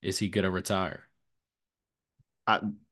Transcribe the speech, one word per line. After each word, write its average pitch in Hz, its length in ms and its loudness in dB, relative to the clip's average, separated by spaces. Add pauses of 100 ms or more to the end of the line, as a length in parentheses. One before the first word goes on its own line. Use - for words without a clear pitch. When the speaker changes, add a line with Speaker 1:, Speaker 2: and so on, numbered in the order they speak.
Speaker 1:
Is - 180 -2
he 104 100 0
gonna 95 220 2
retire? 92 580 -2 (1400)
Speaker 2:
Uh, 107 140 4 (320)